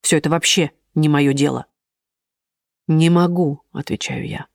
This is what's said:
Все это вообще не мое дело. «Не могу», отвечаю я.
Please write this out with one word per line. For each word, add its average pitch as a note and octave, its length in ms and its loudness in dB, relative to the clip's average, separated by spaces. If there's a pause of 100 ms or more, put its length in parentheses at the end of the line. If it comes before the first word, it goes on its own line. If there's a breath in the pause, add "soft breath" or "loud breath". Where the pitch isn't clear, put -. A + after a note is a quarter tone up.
Все - 160 2
это D3+ 120 -2
вообще D#3+ 420 0 (240)
не D3+ 140 2
мое C#3+ 240 4
дело. C#3 340 -2 (1200)
«Не D#3+ 220 4
могу», F3 640 0
отвечаю - 520 -8
я. - 300 -12